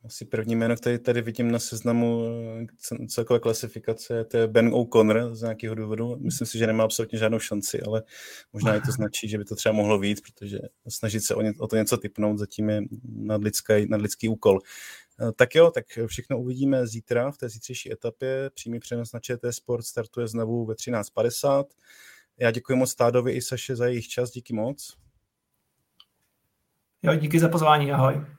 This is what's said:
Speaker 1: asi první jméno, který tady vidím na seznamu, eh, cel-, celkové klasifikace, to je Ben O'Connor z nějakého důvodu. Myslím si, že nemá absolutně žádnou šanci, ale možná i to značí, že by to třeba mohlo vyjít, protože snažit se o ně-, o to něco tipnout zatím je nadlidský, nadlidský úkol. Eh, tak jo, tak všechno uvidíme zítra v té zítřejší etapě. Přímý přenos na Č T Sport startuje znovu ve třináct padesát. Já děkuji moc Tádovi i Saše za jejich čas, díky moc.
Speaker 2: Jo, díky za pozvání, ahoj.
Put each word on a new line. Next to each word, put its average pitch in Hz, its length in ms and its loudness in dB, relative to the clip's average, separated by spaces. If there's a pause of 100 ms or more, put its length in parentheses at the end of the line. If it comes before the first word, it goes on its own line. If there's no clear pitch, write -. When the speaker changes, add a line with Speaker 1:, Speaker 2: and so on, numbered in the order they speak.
Speaker 1:
asi 110 200 -14
první 113 320 -2
jméno, 117 200 2
který 120 220 0
tady 120 240 0
vidím 117 280 -2
na 117 80 2
seznamu, 117 640 0 (380)
eh, 113 40 -10 (120)
cel-, 117 300 -10
celkové 117 320 2
klasifikace, 113 840 -4
to 117 120 -4
je 113 100 4
Ben 113 280 6
O'Connor 117 600 4
z 110 80 -10
nějakého 110 320 -6
důvodu. 110 420 -6
Myslím 127 300 -4
si, 113 120 -6
že 113 80 4
nemá 110 180 4
absolutně 110 340 -2
žádnou 110 200 2
šanci, - 440 -4
ale 110 200 -2 (500)
možná 107 240 2
i 104 40 0
to 127 120 -2
značí, 107 360 -4
že 107 100 -4
by 101 60 -6
to 101 120 -8
třeba 110 160 2
mohlo 104 260 4
vyjít, 101 220 -2
protože - 380 -12 (300)
snažit 110 320 -4
se - 140 -2
o 107 80 0
ně-, 107 160 0
o 110 80 -6
to 110 100 -2
něco 110 200 2
tipnout 104 420 -2
zatím 107 320 -4
je 107 120 0 (220)
nadlidský, 107 840 0
nadlidský 104 400 -2
úkol. 107 300 4 (600)
Eh, 117 160 -2
tak - 180 6
jo, 165 160 8
tak 120 140 -4 (220)
všechno 123 320 -6
uvidíme 127 480 0
zítra 120 440 -2
v - 80 -16
té 127 100 -8
zítřejší 113 440 -12
etapě. 131 640 -6
Přímý 117 260 -10
přenos 117 320 -8
na 120 80 -10
Č 123 160 -6
T 120 160 -4
Sport 120 320 -6
startuje 117 440 -6
znovu 117 380 -2
ve 110 80 -6
třináct 113 360 -4
padesát. 139 560 2 (720)
Já 120 120 4
děkuji 123 260 -2
moc 127 180 2
Tádovi 123 380 4
i 123 100 -4
Saše 127 340 -6
za 120 100 0
jejich 120 220 -2
čas, 123 220 -4
díky 120 240 -10
moc. 117 420 -6 (2000)
Speaker 2:
Jo, 170 120 4
díky 156 260 2
za 165 80 6
pozvání, 151 440 4
ahoj. 135 340 2 (120)